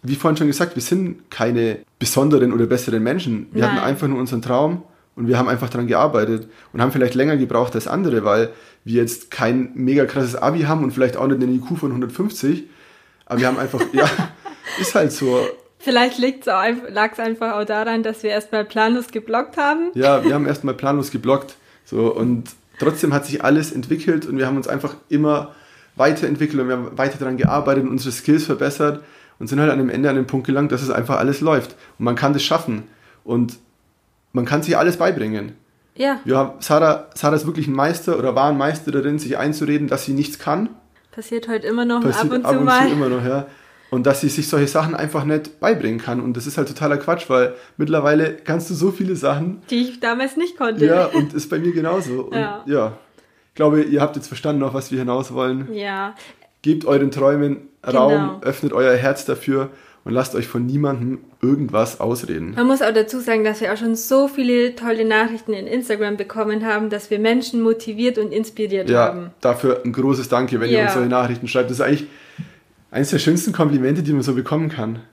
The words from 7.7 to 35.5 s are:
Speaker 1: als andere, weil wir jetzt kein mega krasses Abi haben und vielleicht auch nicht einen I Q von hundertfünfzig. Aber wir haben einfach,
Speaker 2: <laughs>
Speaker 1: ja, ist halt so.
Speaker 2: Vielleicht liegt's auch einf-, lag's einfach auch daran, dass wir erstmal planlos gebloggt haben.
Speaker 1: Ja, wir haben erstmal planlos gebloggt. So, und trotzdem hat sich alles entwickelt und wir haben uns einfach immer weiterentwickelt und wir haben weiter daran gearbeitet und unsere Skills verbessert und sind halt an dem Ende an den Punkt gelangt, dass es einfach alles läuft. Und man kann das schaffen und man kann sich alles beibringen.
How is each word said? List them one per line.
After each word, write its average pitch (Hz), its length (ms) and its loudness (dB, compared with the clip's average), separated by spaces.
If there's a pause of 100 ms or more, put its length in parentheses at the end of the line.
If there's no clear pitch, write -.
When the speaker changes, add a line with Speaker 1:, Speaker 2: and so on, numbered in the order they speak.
Speaker 1:
als 110 140 -4
andere, 143 340 0
weil 107 280 2 (340)
wir 117 160 2
jetzt 117 300 -4
kein 123 440 0
mega 131 300 2
krasses 127 320 -2
Abi 156 280 0
haben 156 200 0
und 127 60 0
vielleicht 127 260 0
auch 131 100 -2
nicht 131 160 2
einen 127 120 2
I 127 40 2
Q 147 180 -4
von 143 180 -2
hundertfünfzig. 143 720 -2 (600)
Aber 120 160 -2
wir 127 60 4
haben 127 120 2
einfach, 131 280 -4
Speaker 2:
<laughs> - 80 -10
Speaker 1:
ja, - 160 4 (680)
ist 185 160 -4
halt 175 160 4
so. 123 300 0 (380)
Speaker 2:
Vielleicht 254 400 0
liegt's 262 300 -2
auch 190 100 2
einf-, 233 320 0
lag's 214 280 -2
einfach 226 400 -4
auch 208 60 -2
daran, 220 380 -2
dass 220 200 -6
wir 208 80 -2
erstmal 208 340 -2
planlos 226 440 0
gebloggt 226 500 -4
haben. 311 360 0
Speaker 1:
Ja, 135 300 4
wir 311 100 4
haben 147 120 0
erstmal 139 280 -2
planlos 139 360 0
gebloggt. 131 460 -2 (280)
So, 113 300 0
und 120 360 -2 (280)
trotzdem 156 360 0
hat 139 120 2
sich 139 180 -6
alles 151 280 4
entwickelt 151 540 -2
und 135 120 -4
wir 131 80 0
haben 135 100 -2
uns 131 120 -4
einfach 143 280 -6 (140)
immer 151 440 0 (420)
weiterentwickelt 147 640 0
und 127 80 -2
wir 127 80 0
haben 120 220 -8
weiter 135 200 -2
daran 131 180 -4
gearbeitet 139 480 2
und 131 60 -2
unsere 127 220 -2
Skills 151 320 2
verbessert 147 580 -2 (360)
und - 100 -10
sind 135 120 0
halt 151 100 6
an 135 80 2
dem 131 120 2
Ende 143 200 0
an 135 60 2
den 131 100 0
Punkt 131 200 -2
gelangt, 143 260 2
dass 127 100 -2
es 131 80 -4
einfach 131 280 0
alles 139 220 0
läuft. 151 320 2 (260)
Und 110 60 -4
man 120 120 2
kann 143 160 2
das 143 100 0
schaffen 123 420 -2 (400)
und 117 300 0 (800)
man 123 120 0
kann 147 180 0
sich 170 140 2
alles 175 200 2
beibringen. 113 560 -2 (440)